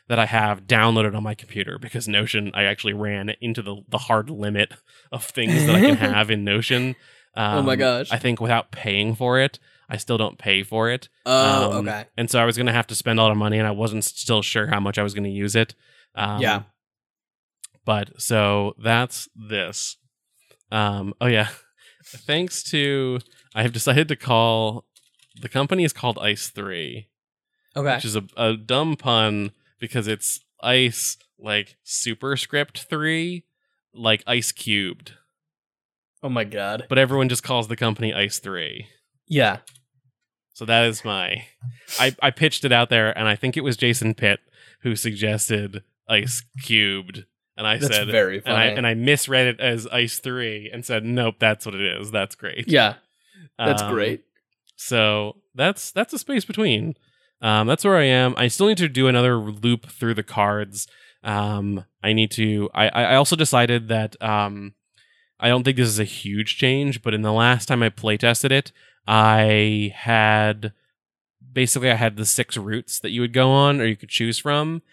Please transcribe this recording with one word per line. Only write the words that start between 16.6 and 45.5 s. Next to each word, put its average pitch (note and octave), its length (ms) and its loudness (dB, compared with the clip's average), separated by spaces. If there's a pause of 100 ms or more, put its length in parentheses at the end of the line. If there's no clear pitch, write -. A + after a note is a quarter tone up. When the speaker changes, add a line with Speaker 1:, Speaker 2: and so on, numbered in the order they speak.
Speaker 1:
but G#2 360 -2
so G#2 600 2
that's A#2 540 -2
this. G#2 640 -8 (760)
Um, G2+ 480 -2
oh B2 80 0
yeah. G#2+ 220 2 (280)
<laughs> - 280 -20
Thanks - 580 -6
to, C#3 560 -2 (360)
I A2 80 -2
have A#2+ 100 0
decided C#3 360 2
to D3 60 -2
call, A2+ 680 2 (540)
the A#2 100 -12
company C#3+ 340 0
is D#3 100 0
called A#2+ 260 -4
Ice G#2 300 -4
Three. F#2+ 580 -10 (680)
Speaker 2:
Okay. C#3 200 -2
Speaker 1:
Which A#2 100 -6
is G#2+ 100 -4
a, G2+ 80 -4 (120)
a A2+ 220 0
dumb C3+ 400 -2
pun G#2+ 540 0 (280)
because A2+ 280 -4
it's - 340 -4 (200)
ice, B2 560 0 (220)
like, G#2 440 -4
superscript C3+ 1000 -6
three, D#3+ 640 -4 (480)
like A2+ 340 0
ice A#2+ 240 -2
cubed. - 640 -6 (1120)
Speaker 2:
Oh C#3 60 -8
my A#2+ 140 -2
god. G#2 460 -6
Speaker 1:
But C3 80 4
everyone C3 320 4
just B2 140 -2
calls A#2+ 240 -2
the A#2 100 -6
company A2 360 -2
Ice G2+ 260 -4
Three. E2+ 480 -10 (400)
Speaker 2:
Yeah. B2 300 2 (960)
Speaker 1:
So A2+ 120 -14
that A2+ 200 4
is A2+ 200 -4
my, G2+ 400 -6 (540)
I, C3 220 4
I C#3 80 4
pitched - 360 -2
it B2+ 60 4
out A#2+ 180 4
there, A2+ 280 2
and A2 100 0
I G#2 80 2
think B2+ 220 -4
it D3 60 -4
was C3 140 0
Jason A2+ 360 2
Pitt G2+ 260 0 (420)
who A#2 140 -2
suggested G#2 840 -4 (260)